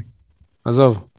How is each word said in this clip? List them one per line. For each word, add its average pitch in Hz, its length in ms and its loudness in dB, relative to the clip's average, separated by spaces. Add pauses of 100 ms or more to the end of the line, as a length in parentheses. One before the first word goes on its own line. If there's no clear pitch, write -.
(640)
עזוב, 120 400 0 (140)